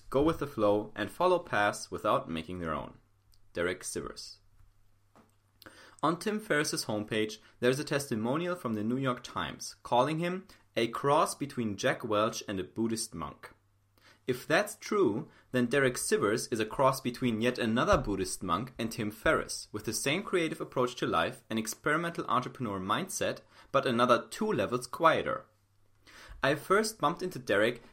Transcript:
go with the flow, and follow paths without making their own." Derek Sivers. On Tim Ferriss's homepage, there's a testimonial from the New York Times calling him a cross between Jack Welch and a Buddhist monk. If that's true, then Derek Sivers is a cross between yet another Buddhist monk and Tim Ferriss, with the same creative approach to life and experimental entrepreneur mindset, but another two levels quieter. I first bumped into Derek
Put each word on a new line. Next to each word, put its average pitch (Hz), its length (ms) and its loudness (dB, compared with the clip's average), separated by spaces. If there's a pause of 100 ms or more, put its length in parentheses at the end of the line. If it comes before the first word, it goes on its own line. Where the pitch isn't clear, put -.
go 131 120 2
with 156 180 2
the 135 80 -4
flow, 104 480 2
and 101 160 -6
follow 180 280 2
paths 107 520 0
without 110 380 0
making 82 300 -6
their 82 140 -4
own." - 260 -8 (520)
Derek 87 320 -2
Sivers. - 540 -8 (1600)
On 165 160 2
Tim 214 220 -2
Ferriss's 151 460 0
homepage, 107 540 -2 (200)
there's 131 180 4
a 147 60 -4
testimonial 139 720 -2
from 117 200 -4
the 104 100 -2
New 120 100 0
York 131 260 -2
Times - 640 -8
calling 139 360 2
him 175 280 -4 (300)
a 117 100 4
cross 147 480 2
between 117 400 -4
Jack 131 300 -2
Welch 110 420 2
and 101 100 -4
a 92 60 -2
Buddhist 110 500 -2
monk. 76 380 -10 (720)
If 127 220 -4
that's 190 300 0
true, 156 500 2 (240)
then 123 140 2
Derek 131 300 4
Sivers 123 580 2
is 110 80 0
a 107 40 0
cross 135 360 2
between 120 400 -2
yet 123 180 0
another 127 380 4
Buddhist 95 440 -2
monk 92 380 -2
and 113 100 -4
Tim 104 220 -4
Ferriss, - 640 -2
with 104 100 -6
the 113 80 -2
same 147 320 0
creative 165 380 0
approach 127 340 0
to - 100 -2
life 98 440 0
and 113 100 0
experimental 160 680 -2
entrepreneur 120 500 -2
mindset, 107 600 -2 (340)
but 131 120 2
another 120 440 4
two - 200 -2
levels 123 380 0
quieter. - 600 2 (960)
I 139 140 4
first 208 460 2
bumped 143 200 0
into 180 180 -6
Derek 113 540 2